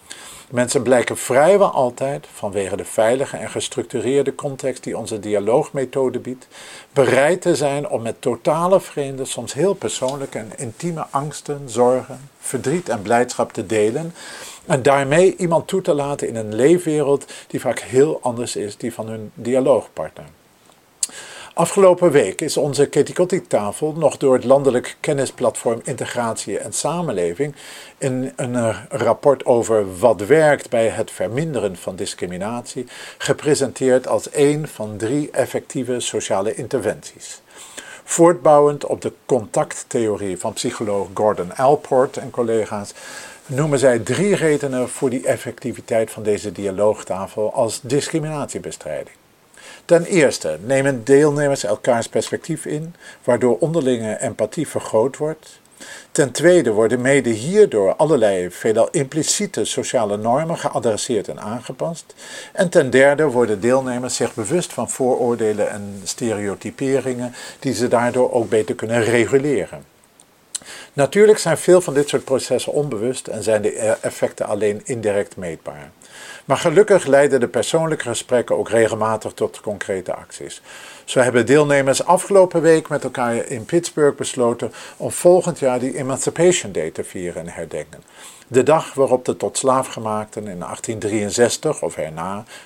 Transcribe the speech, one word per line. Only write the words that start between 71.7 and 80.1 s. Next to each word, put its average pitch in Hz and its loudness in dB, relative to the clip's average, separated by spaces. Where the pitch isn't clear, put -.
van 160 -6
dit 143 2
soort - -2
processen 127 -2
onbewust 127 -4
en 110 -6
zijn 104 2
de, 101 0
eh, 110 0
effecten - -4
alleen 104 -2
indirect 104 -2
meetbaar. 76 -12
Maar 135 0
gelukkig 175 4
leiden 139 6
de 117 0
persoonlijke 156 -2
gesprekken 117 0
ook 104 -4
regelmatig 110 0
tot - -4
concrete 98 -6